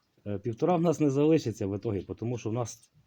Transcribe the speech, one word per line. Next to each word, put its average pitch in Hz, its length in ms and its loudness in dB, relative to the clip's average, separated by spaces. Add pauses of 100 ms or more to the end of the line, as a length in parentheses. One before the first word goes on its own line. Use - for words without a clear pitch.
(260)
Е, 104 120 -6
півтора 123 380 0
в 165 40 2
нас 165 200 2
не 151 100 4
залишиться 139 560 2
в 98 100 -2
ітогі, 101 300 -4 (120)
тому 117 200 -4
що 107 120 -6
в - 20 -4
нас - 380 -8 (160)